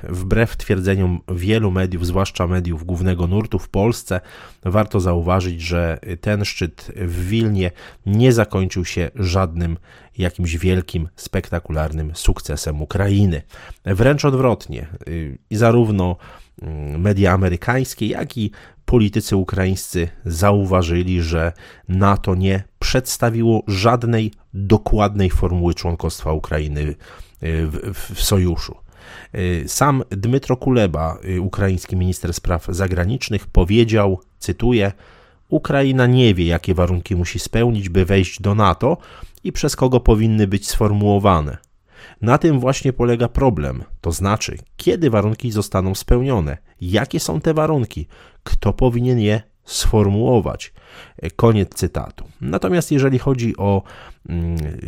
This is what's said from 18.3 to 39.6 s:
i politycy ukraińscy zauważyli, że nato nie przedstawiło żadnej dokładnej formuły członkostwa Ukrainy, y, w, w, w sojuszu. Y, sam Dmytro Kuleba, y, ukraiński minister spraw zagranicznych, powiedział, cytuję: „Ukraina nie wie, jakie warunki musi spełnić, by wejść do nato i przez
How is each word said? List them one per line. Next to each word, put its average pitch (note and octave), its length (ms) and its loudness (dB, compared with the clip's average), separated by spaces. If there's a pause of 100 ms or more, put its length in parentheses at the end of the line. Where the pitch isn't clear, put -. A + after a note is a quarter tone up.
i G#2 140 -2 (340)
politycy G#2+ 500 2
ukraińscy F#2 760 -2 (160)
zauważyli, F#2 960 2
że E2 320 -2 (340)
nato G2 480 2
nie F#2+ 280 0 (160)
przedstawiło A2+ 880 0
żadnej A2+ 640 0 (220)
dokładnej G2+ 760 2
formuły F2 440 2
członkostwa E2 600 -4
Ukrainy, D2+ 480 -4
y, D2 140 -4 (720)
w, F2 260 -6
w, - 220 -12
w - 80 -2
sojuszu. F2+ 540 0 (580)
Y, F2+ 320 -2
sam C#3 420 0
Dmytro A#2+ 480 0
Kuleba, E2+ 680 0
y, F2+ 160 -2
ukraiński F#2+ 540 -2
minister F2+ 380 -2
spraw - 360 -2
zagranicznych, F#2+ 760 -2
powiedział, G2+ 720 4 (200)
cytuję: G2+ 520 0 (580)
„Ukraina C3+ 580 2
nie B2+ 260 6
wie, F2 120 2
jakie E2+ 280 0
warunki F2 420 0
musi F2 240 -4
spełnić, A2 500 0
by F2+ 160 2
wejść F#2+ 360 2
do G2+ 140 2
nato A2 420 2 (460)
i F3+ 80 -6
przez - 240 -2